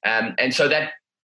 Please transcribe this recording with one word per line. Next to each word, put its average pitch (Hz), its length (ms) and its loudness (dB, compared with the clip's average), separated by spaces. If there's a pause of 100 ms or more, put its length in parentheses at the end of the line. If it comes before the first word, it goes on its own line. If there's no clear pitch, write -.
Um, 113 320 -2
and 131 160 0
so 143 140 2
that 151 240 0 (320)